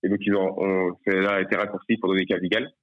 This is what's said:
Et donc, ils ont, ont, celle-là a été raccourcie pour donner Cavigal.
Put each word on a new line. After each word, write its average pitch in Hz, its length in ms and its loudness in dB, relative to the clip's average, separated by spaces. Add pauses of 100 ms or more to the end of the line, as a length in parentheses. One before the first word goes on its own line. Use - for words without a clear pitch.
Et - 60 0
donc, 101 120 2
ils 101 140 0
ont, 95 260 0
ont, 92 320 2 (140)
celle-là 98 300 2
a 95 40 2
été 92 160 -2
raccourcie 101 420 -4
pour 92 120 -2
donner 95 160 2
Cavigal. 101 420 -2 (140)